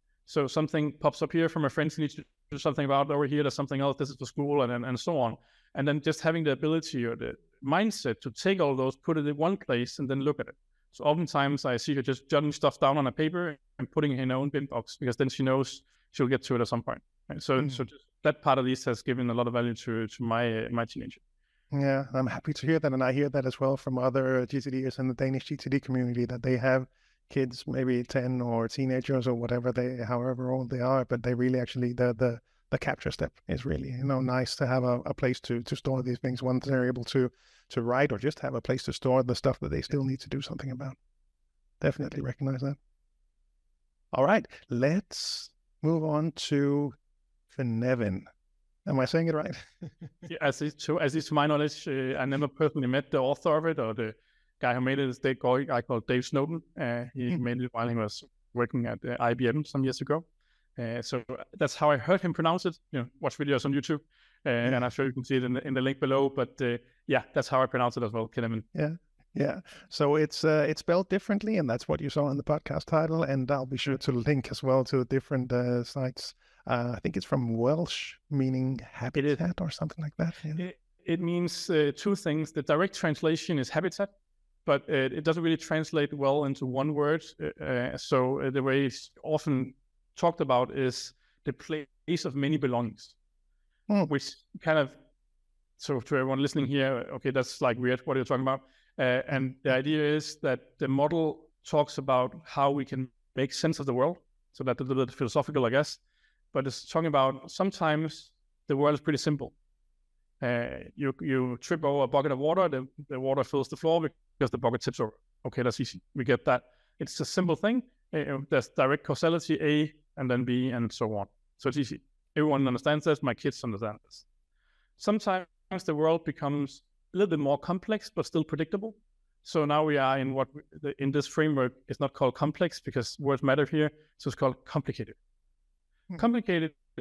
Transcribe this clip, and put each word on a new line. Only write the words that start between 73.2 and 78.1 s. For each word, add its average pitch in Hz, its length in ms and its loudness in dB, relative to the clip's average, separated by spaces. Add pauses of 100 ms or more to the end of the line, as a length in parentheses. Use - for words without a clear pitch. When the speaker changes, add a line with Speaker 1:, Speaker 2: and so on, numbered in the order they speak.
Speaker 2:
And 135 260 0
I'll 135 160 -2
be 131 100 -6
sure 131 220 -2
to - 140 -2
link 127 380 0
as - 120 -8
well 131 220 4
to 127 200 0
different, 127 480 -2
uh, 123 320 2
sites. - 500 -6 (320)
Uh, 120 280 0
I - 60 -8
think - 160 -2
it's - 80 -4
from 120 320 0
Welsh, 147 580 0 (160)